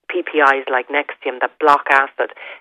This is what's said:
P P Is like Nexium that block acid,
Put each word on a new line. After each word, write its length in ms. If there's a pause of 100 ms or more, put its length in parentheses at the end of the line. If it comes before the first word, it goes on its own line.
P 120
P 160
Is 320
like 200
Nexium 520
that 160
block 320
acid, 480 (240)